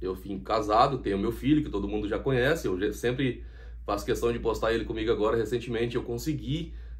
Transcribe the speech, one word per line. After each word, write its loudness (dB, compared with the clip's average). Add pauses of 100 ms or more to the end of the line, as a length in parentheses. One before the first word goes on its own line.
Eu -2
vim -6
casado, 4
tenho -2
meu 0
filho, 4
que -6
todo -2
mundo -2
já -2
conhece, 2
eu 0
já, 2
sempre -2 (420)
faço -2
questão 2
de -2
postar 2
ele 2
comigo 0
agora. 4
Recentemente 0
eu 0
consegui, -2 (240)